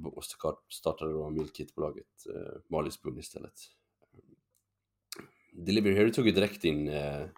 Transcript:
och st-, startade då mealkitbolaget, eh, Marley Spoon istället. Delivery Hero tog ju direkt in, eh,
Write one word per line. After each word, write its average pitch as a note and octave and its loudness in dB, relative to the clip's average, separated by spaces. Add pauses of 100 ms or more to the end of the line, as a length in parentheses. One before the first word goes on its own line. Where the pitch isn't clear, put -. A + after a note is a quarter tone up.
och - -10
st-, - -6 (100)
startade D#2 -4
då D2+ -4
mealkitbolaget, D2+ -8
eh, - -12
Marley D#2 0
Spoon - -8
istället. - -14 (2000)
Delivery G2 4
Hero G#2 6
tog A#2 2
ju G#2 8
direkt F#2+ 4
in, D2+ 2
eh, D2 -2 (120)